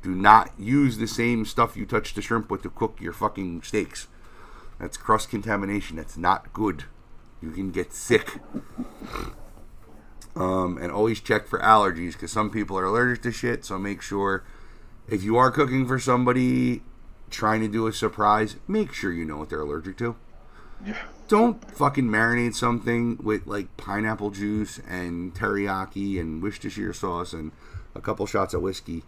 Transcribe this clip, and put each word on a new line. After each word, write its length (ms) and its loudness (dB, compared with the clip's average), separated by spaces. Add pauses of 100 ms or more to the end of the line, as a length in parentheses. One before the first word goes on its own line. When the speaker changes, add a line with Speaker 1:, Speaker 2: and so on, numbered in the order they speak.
Speaker 1:
do 140 -4
not 440 10
use 380 4
the 100 0
same 380 2
stuff 320 2
you 80 -4
touch 300 -2
the 80 -4
shrimp 280 0
with 120 -2
to 80 -6
cook 280 -2
your 140 -6
fucking 480 -2
steaks. 460 -4 (720)
That's 180 -8
cross-contamination. 1000 0
That's 180 -10
not 380 0
good. 300 0 (580)
You 80 -8
can 220 -6
get 200 -4
sick. 460 0 (2000)
Um, 440 0
and 120 -4
always 300 2
check 260 2
for 120 -2
allergies, 600 6
'cause 140 -8
some 160 0
people 300 -2
are 80 0
allergic 380 2
to 80 -2
shit, 340 -2
so 120 -6
make 220 -4
sure, 420 -2 (640)
if 160 -2
you 140 2
are 140 8
cooking 360 2
for 120 0
somebody, 840 2 (460)
trying 320 0
to 80 0
do 180 0
a 60 0
surprise, 640 2 (100)
make 280 0
sure 180 -2
you 140 -4
know 100 -6
what 140 -8
they're 100 -4
allergic 380 -6
to. 180 -2 (680)
Speaker 2:
Yeah. 100 -6 (320)
Speaker 1:
Don't 420 6
fucking 380 2
marinate 460 4
something 680 2
with, 240 0
like, 300 -6
pineapple 540 -2
juice 480 -2 (100)
and 460 -6
teriyaki 840 -2
and 240 -4
Worcestershire 520 -6
sauce 400 -4
and 180 -8 (420)
a 60 -10
couple 260 -4
shots 280 -2
of 80 0
whiskey. 460 -4